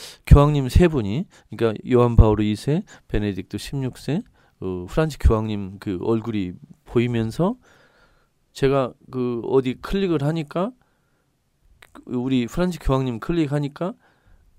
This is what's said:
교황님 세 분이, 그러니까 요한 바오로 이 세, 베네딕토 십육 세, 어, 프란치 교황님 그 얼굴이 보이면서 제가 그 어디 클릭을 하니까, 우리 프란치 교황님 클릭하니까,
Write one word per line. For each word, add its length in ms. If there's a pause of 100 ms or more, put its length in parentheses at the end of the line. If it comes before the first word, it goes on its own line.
(280)
교황님 420
세 180
분이, 380 (240)
그러니까 300 (120)
요한 240
바오로 280
이 120
세, 280 (240)
베네딕토 500
십육 400
세, 240 (380)
어, 280
프란치 300
교황님 640
그 240
얼굴이 500 (320)
보이면서 720 (960)
제가 400 (160)
그 360
어디 300
클릭을 480
하니까, 480 (1300)
우리 420
프란치 320
교황님 400
클릭하니까, 760 (640)